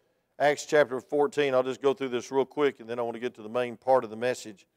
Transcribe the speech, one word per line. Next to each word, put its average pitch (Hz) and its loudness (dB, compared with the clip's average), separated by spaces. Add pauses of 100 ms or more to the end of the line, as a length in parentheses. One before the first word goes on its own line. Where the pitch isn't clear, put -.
(400)
Acts 143 2
chapter 131 2
fourteen, 143 0
I'll 127 4
just 127 -6
go 139 4
through 135 -6
this 120 -6
real 135 2
quick, 143 0
and 113 -14
then 117 -8
I 120 -2
want 117 -4
to 113 -10
get 120 -6
to 113 -18
the 107 -12
main 120 -4
part 127 2
of 113 -8
the 107 -8
message, 113 -6 (120)